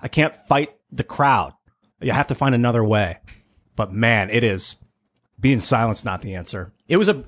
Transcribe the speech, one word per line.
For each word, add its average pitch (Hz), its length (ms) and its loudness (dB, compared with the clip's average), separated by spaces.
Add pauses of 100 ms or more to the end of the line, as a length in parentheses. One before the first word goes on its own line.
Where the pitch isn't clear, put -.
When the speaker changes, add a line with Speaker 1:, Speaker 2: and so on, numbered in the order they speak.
Speaker 1:
I 127 60 -8
can't 156 260 0
fight 147 400 0 (160)
the 123 140 -6
crowd. 120 480 0 (480)
You 123 120 -2
have 143 160 0
to 139 60 -2
find 139 200 0
another 120 280 2
way." 104 360 0 (580)
But 101 160 -4
man, 107 380 0
it 117 120 0
is, 98 340 -2 (600)
being 123 220 2
silent's 113 420 0
not 92 200 -6
the 95 120 -10
answer. 90 380 -10 (160)
Speaker 2:
It 160 80 2
was 202 140 4
a, 139 180 0